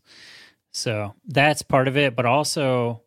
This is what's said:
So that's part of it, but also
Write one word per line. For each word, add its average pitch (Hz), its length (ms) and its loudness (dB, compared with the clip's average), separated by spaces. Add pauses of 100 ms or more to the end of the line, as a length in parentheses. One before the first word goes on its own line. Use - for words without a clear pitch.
(720)
So 104 420 -6 (120)
that's 147 340 2
part 135 280 2
of 131 100 -2
it, 135 180 0
but 127 80 0
also 127 840 0